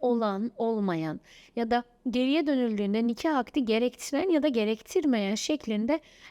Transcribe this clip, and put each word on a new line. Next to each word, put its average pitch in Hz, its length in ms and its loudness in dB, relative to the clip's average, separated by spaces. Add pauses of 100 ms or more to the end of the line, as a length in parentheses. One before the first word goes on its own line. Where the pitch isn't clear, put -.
olan, 226 560 0
olmayan 190 640 -2 (360)
ya 233 140 -2
da 240 140 2 (260)
geriye 262 360 2
dönüldüğünde 226 600 0
nikah 285 300 0
akdi 262 280 -2
gerektiren 247 640 0
ya 302 120 4
da 302 60 2
gerektirmeyen 220 840 0
şeklinde 233 680 -2 (300)